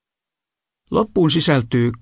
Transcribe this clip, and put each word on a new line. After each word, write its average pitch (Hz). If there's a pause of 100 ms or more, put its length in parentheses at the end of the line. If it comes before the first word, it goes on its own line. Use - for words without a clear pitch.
(920)
Loppuun 185
sisältyy 131 (100)